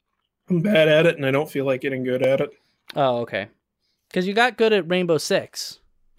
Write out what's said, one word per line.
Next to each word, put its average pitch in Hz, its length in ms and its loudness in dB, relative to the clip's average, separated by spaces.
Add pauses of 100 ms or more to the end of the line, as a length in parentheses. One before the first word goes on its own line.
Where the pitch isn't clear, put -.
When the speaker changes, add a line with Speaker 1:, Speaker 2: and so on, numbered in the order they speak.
(500)
Speaker 1:
I'm 175 120 0
bad 160 260 2
at 156 200 4
it, 165 100 2
and 143 80 -4
I 135 60 0
don't 147 180 0
feel 135 160 -4
like 131 160 -2
getting 135 220 -4
good 127 180 -2
at 135 200 2
it. 143 100 -6 (440)
Speaker 2:
Oh, 131 240 0
okay. 107 280 -6 (640)
'Cause 185 140 -2
you 202 60 -4
got 233 240 0
good 220 160 2
at 175 160 0
Rainbow 175 280 0
Six. - 640 -6 (400)